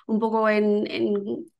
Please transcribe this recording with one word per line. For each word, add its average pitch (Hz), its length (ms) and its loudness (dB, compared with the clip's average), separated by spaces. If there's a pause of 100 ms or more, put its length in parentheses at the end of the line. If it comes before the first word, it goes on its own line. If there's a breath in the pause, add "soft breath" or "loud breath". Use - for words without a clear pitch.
un 220 100 0
poco 220 300 0
en, 214 420 2
en 214 560 -4 (140)